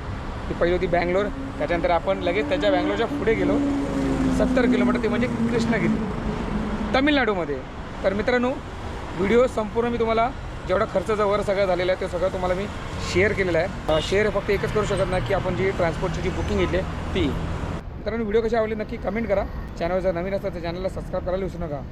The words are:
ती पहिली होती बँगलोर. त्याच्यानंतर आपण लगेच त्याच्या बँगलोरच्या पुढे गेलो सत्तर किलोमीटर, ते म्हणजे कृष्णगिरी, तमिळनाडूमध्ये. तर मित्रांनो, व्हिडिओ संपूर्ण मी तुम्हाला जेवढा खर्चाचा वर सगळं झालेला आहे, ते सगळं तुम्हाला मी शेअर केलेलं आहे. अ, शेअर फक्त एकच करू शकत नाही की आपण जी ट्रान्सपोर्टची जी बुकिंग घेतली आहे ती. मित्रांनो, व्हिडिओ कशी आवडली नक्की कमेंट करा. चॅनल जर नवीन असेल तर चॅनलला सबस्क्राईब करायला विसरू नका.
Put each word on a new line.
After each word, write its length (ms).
ती 40
पहिली 220
होती 120
बँगलोर. 380
त्याच्यानंतर 320
आपण 280
लगेच 320
त्याच्या 220
बँगलोरच्या 360
पुढे 260
गेलो 240
सत्तर 280
किलोमीटर, 380
ते 40
म्हणजे 200
कृष्णगिरी, 680
तमिळनाडूमध्ये. 640
तर 100
मित्रांनो, 360
व्हिडिओ 300
संपूर्ण 420
मी 100
तुम्हाला 300
जेवढा 260
खर्चाचा 320
वर 160
सगळं 240
झालेला 260
आहे, 100
ते 60
सगळं 260
तुम्हाला 220
मी 100
शेअर 180
केलेलं 260
आहे. 360
अ, 80
शेअर 280
फक्त 200
एकच 240
करू 120
शकत 240
नाही 180
की 60
आपण 220
जी 160
ट्रान्सपोर्टची 500
जी 80
बुकिंग 300
घेतली 180
आहे 380
ती. 120
मित्रांनो, 280
व्हिडिओ 180
कशी 140
आवडली 200
नक्की 220
कमेंट 300
करा. 160
चॅनल 200
जर 120
नवीन 220
असेल 220
तर 40
चॅनलला 300
सबस्क्राईब 360
करायला 180
विसरू 220
नका. 160